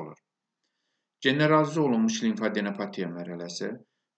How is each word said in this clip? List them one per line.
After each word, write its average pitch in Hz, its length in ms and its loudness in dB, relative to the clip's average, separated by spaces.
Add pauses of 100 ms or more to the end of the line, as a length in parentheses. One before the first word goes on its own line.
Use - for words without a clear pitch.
olur. 76 160 -14 (1080)
Generalizə 151 600 4
olunmuş 113 380 2
limfadenopatiya 101 920 -2
mərhələsi 87 560 -8 (440)